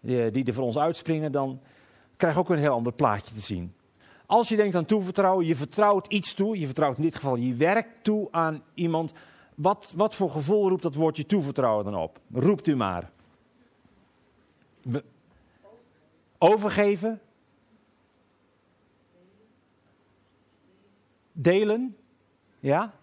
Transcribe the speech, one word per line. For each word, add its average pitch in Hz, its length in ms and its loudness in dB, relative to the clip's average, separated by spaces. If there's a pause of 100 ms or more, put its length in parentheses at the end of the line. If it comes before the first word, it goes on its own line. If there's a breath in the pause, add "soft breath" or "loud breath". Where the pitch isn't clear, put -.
eh, 117 300 -2
die 127 140 -2
er 120 80 -2
voor 131 100 -4
ons 120 140 -2
uitspringen, 156 540 -2
dan 135 280 -4 (580 soft breath)
krijg 165 160 2
je 165 60 2
ook 175 100 -2
een 170 80 2
heel 143 160 2
ander 117 200 -2
plaatje 110 400 0
te 107 80 -12
zien. 90 320 -8 (580 soft breath)
Als 226 180 4
je 226 60 0
denkt 208 200 2
aan 165 100 0
toevertrouwen, 190 600 2
je 160 100 2
vertrouwt 202 520 2
iets - 260 -4
toe, 202 260 -2
je 151 60 -4
vertrouwt 135 320 0
in 151 60 -2
dit 160 120 0
geval 135 200 -2
je 120 200 -2
werk 190 480 0
toe 214 280 0
aan 160 320 -2 (100)
iemand. 165 400 -2 (420 loud breath)
Wat, 190 400 -2
wat 208 200 0
voor 180 160 -2
gevoel 185 380 0
roept 185 140 0
dat 147 120 -4
woordje 156 300 0
toevertrouwen 131 600 0
dan 101 100 -6
op? 80 240 -4 (140)
Roept 160 340 2
u 147 80 2
maar. 95 360 -2 (1700)
We-, 127 220 -6 (1300)
overgeven? 202 840 2 (4000)
Delen? 208 680 0 (640)
Ja? 170 440 -2